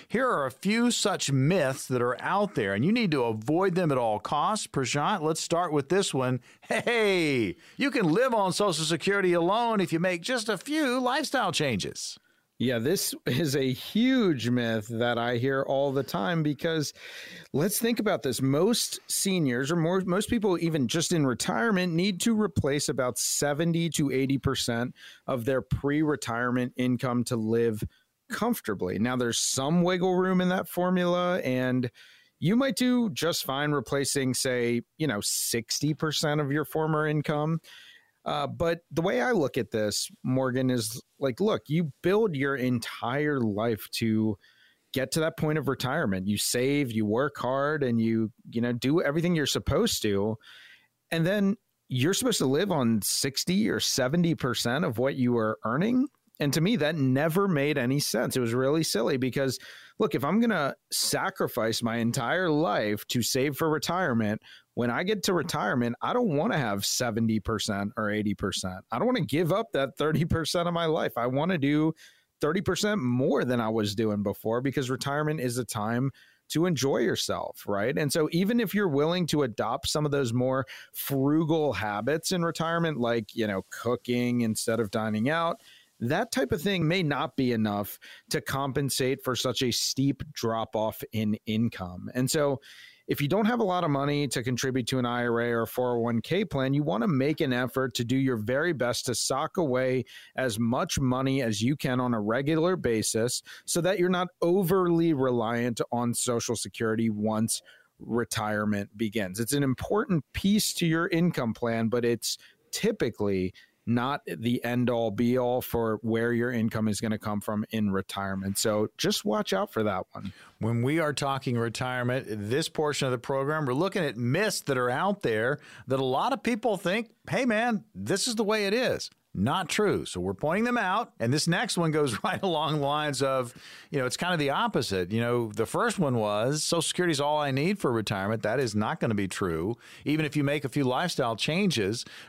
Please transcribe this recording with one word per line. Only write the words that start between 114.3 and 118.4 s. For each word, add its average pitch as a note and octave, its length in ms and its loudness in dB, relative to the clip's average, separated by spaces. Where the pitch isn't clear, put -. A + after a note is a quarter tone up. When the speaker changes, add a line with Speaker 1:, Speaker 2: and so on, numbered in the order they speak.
Speaker 2:
end A#2+ 260 2
all A#2 220 2
be A#2+ 260 2
all B2 240 0
for A2+ 400 -2
where A2+ 300 0
your A#2+ 180 0
income A2+ 380 0
is G#2 120 -2
gonna A2 160 -2
come G#2 240 -4
from G#2+ 300 -4
in G#2+ 220 0
retirement. G2 680 -4